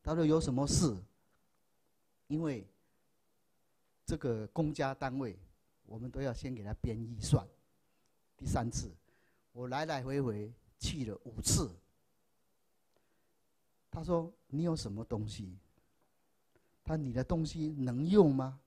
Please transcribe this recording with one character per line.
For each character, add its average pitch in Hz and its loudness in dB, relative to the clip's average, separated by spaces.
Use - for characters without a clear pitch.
他 160 -2
说 165 4
：“有 156 6
什 147 -2
么 135 2
事？” 139 4
因 156 -2
为 123 -4
这 160 0
个 110 -2
公 151 0
家 135 -2
单 135 -4
位， 107 -4
我 107 -12
们 123 -10
都 131 -10
要 135 -2
先 131 -6
给 107 -10
他 107 -6
编 113 -2
预 113 -8
算。 - 2
第 - -16
三 131 0
次， - -6
我 123 -10
来 135 -2
来 143 -4
回 135 -2
回 107 -2
去 135 -4
了 104 -6
五 - -10
次。 - 2
他 165 -8
说 170 0
：“你 147 -2
有 165 2
什 110 -6
么 107 -6
东 107 -2
西？” 98 -10
他 160 -2
：“你 135 -2
的 127 0
东 165 2
西 156 -4
能 127 0
用 170 10
吗？” 135 -2